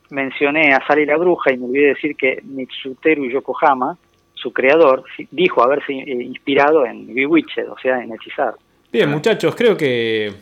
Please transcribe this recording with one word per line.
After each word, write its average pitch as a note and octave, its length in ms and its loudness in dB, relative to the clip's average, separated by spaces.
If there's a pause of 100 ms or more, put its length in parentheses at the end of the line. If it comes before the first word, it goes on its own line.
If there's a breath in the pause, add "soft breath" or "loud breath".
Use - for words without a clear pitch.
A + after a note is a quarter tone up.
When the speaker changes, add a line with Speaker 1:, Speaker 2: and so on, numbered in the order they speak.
(120)
Speaker 1:
mencioné C#3+ 640 0
a C3 120 2
Sally D3 200 2
la D3 120 0
Bruja E3+ 360 2
y B2+ 40 -2
me B2 80 -8
olvidé C#3 220 2
decir C#3+ 280 -2
que - 280 -2
Mitsuteru C3+ 840 -4
Yokohama, C3+ 680 0 (360)
su - 180 -10
creador, C3 520 4 (120)
si-, - 160 -14
dijo C#3+ 320 2
haberse, C#3 300 0
eh, C3+ 300 -6
inspirado C#3 600 2
en G#2+ 280 -12
Bewitched, C3+ 560 -2
o - 100 -16
sea, B2+ 240 -2
en A2+ 100 -12
Hechizada. - 420 -6 (360)
Speaker 2:
Bien, G3+ 180 2
Speaker 3:
Ah. C#3+ 40 0
Speaker 2:
muchachos, D#3+ 420 0
creo A3 220 2
que A2+ 540 -2 (100)